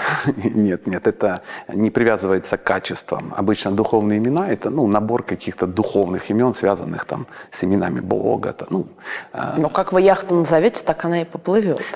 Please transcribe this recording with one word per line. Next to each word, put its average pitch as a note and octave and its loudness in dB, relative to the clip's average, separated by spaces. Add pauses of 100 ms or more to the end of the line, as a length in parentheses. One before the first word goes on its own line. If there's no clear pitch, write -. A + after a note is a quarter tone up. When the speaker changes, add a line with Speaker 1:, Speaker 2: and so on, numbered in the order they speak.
(260)
Speaker 1:
<laughs> A2 0
Нет, G2+ 2
нет, F#2 -2
это G#2 0 (260)
не G#2 0
привязывается G2 2
к - -14
качествам. - -4
Обычно G2+ 0
духовные G#2 2
имена — D3 0
это, - -4
ну, C3+ 2
набор G#2+ 2
каких-то F#2 -4
духовных F#2+ 0
имен, A#2+ 2
связанных E2+ -2
там - -8 (240)
с - -6
именами F2+ 2
Бога. G#2 0
Это, - -8
ну, F#3 -2 (460)
э, C3+ -6
Speaker 2:
Но D#3 0
как F#3+ -2
вы F#3 4
яхту F#3+ 4
назовете, E3+ 2
так D#3+ -2
она E3+ 0
и E3 -4
поплывет. F3+ 0 (140)